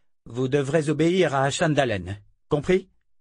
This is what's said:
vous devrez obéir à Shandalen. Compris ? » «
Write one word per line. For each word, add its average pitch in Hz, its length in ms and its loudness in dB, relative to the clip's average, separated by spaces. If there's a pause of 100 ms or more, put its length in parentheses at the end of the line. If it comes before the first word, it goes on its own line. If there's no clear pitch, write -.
(280)
vous 127 200 -4
devrez 143 420 0
obéir 160 440 2
à 135 160 2
Shandalen. 120 720 -2 (260)
Compris ? » « 185 420 0 (320)